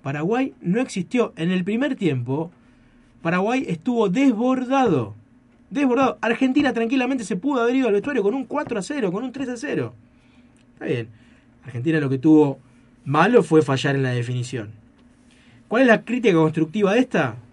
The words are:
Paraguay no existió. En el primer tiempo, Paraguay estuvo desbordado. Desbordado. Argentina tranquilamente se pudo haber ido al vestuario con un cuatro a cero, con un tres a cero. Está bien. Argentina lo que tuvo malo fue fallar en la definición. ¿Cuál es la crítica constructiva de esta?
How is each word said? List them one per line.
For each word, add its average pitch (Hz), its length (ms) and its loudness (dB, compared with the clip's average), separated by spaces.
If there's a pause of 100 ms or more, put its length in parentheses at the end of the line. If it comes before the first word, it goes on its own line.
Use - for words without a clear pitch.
Paraguay 180 580 -4
no 190 200 0
existió. 233 560 -2
En 165 140 -2
el 185 140 -2
primer 247 320 -2
tiempo, 143 560 -2 (680)
Paraguay 196 460 -2
estuvo 220 420 0
desbordado. 247 1080 0 (540)
Desbordado. 254 520 2
Argentina 262 500 0
tranquilamente 247 520 -2
se 202 120 -4
pudo 269 240 -2
haber 240 160 2
ido 262 120 2
al 202 40 2
vestuario 214 300 -2
con 202 100 2
un 269 140 -6
cuatro 285 320 -4
a 190 40 -4
cero, 226 300 -4
con 202 100 -6
un 254 100 -8
tres 262 180 -8
a 247 80 -8
cero. 233 360 -6 (800)
Está - 140 -14
bien. 120 220 -4 (540)
Argentina 131 380 -2
lo 139 80 -2
que 135 100 -2
tuvo 151 400 4 (460)
malo 180 380 4
fue 156 180 4
fallar 139 340 0
en 135 80 0
la 131 80 -2
definición. 123 600 -6 (1000)
¿Cuál 233 140 2
es 262 60 6
la 214 160 4
crítica 226 300 2
constructiva 160 600 2
de 240 60 4
esta? 151 360 -2 (160)